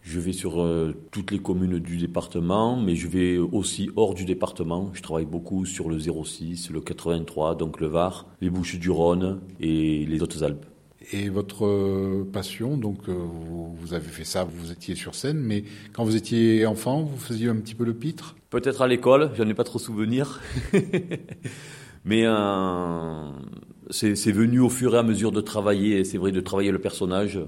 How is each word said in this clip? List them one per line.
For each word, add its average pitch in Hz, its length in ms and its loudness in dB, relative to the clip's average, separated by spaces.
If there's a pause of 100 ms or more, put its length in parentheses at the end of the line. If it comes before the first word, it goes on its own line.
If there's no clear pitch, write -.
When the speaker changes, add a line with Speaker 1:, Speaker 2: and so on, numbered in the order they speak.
Speaker 1:
Je 85 160 -6
vais 90 140 -2
sur, 87 300 -2
euh, 82 320 2 (160)
toutes 95 200 -6
les 98 100 0
communes 90 380 0
du 85 200 -6
département, 90 800 0
mais 92 160 2
je 85 100 -4
vais 90 300 2
aussi 90 600 0
hors 104 180 4
du 92 100 -4
département. 90 680 -2
Je - 80 -14
travaille 80 240 -2
beaucoup 87 400 -4
sur 82 240 -6
le 80 80 0
zéro 78 260 -4
six, 82 460 -8
le 78 100 -6
quatre-vingt-trois, 82 760 -2
donc 80 260 -4
le 80 60 0
Var, 85 400 0 (140)
les 92 80 0
Bouches-du-Rhône 90 920 2 (200)
et 78 460 2
les 78 160 0
Hautes-Alpes. 76 420 -2 (480)
Speaker 2:
Et 101 160 -4
votre, 98 380 -2
euh, 98 680 0
passion, 113 460 -4
donc, 101 320 -4
euh, - 20 0
vous, 85 640 -6
vous 82 180 -10
avez 78 160 -4
fait 78 160 -12
ça, 92 200 -2
vous 85 280 -10
étiez 87 220 -8
sur - 200 -10
scène, 151 240 -2
mais 107 260 0 (280)
quand 117 120 -2
vous 110 120 4
étiez 113 480 6
enfant, 123 380 2
vous 139 160 -4
faisiez 117 300 -2
un 113 80 2
petit 107 180 -6
peu 117 100 -2
le 117 80 0
pitre ? 131 440 -8 (120)
Speaker 1:
Peut-être 120 320 0
à 127 80 6
l'école, 127 480 6
j'en 110 100 4
ai 107 80 2
pas 120 100 2
trop - 140 -4
souvenir. 117 600 -2 (320)
<laughs> - 1300 -4
Mais, 113 180 4
euh, 90 1080 0 (600)
c'est, 107 240 2
c'est 101 180 2
venu 117 280 6
au 123 100 6
fur 123 240 2
et 120 40 8
à 117 40 6
mesure 107 300 2
de 104 100 0
travailler, 101 560 2
et 95 60 4
c'est 95 120 -4
vrai, 95 160 2
de 92 80 2
travailler 98 300 0
le 95 80 2
personnage 95 680 0